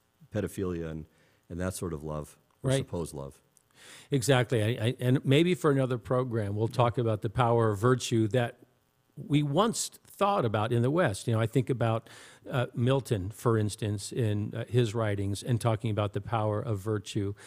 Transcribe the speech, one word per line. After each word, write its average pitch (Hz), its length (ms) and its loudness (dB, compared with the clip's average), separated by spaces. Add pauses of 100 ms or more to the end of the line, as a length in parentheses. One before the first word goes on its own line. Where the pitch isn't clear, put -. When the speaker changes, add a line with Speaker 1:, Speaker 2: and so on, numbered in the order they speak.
(340)
Speaker 1:
pedophilia 90 560 -4
and, 78 160 -8 (440)
and 85 100 -10
that 92 160 -2
sort 87 180 -6
of 73 100 -8
love, 76 340 -8 (260)
or 135 60 0
Speaker 2:
Right. 135 80 4
Speaker 1:
supposed 90 360 -6
love. 69 260 -12 (720)
Speaker 2:
Exactly. 123 540 2
I, 110 220 0
I, 123 140 0
and 127 260 2
maybe 160 280 4
for 170 160 0
another 131 280 0
program, 113 580 -2
we'll 110 140 0
talk 120 280 2
about 113 240 0
the 117 80 -4
power 117 420 4
of 101 80 -4
virtue 120 500 2
that 120 280 -2 (600)
we 143 260 0
once 175 480 0 (160)
thought 202 380 0
about 110 260 0
in 120 120 2
the 123 80 2
West. 151 360 0
You 120 60 2
know, 110 60 2
I 113 80 2
think 127 220 0
about, 113 400 0 (400)
uh, 127 240 -2
Milton, 120 560 0
for 113 280 2
instance, 104 540 -2
in, 107 440 -2
uh, 117 120 -6
his 117 280 2
writings 101 480 -2
and 117 160 0
talking 113 320 0
about 104 220 -2
the 101 80 -4
power 107 380 -2
of 107 200 -4
virtue. 101 540 -4 (140)